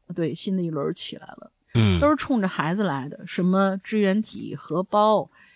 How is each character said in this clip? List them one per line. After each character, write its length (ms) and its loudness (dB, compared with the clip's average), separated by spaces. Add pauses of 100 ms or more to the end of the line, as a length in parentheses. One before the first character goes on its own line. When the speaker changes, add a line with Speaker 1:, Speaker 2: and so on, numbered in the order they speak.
Speaker 1:
啊， 60 -12
对， 220 -2
新 220 -4
的 40 -2
一 80 -2
轮 240 -2
起 220 -12
来 100 -18
了。 240 -20 (260)
Speaker 2:
嗯。 240 6
Speaker 1:
都 100 4
是 80 4
冲 240 0
着 60 2
孩 280 -2
子 80 0
来 240 -2
的， 180 -14
什 180 -4
么 340 2
支 200 -4
原 240 2
体、 320 -10
荷 300 -4
包、 480 2 (240)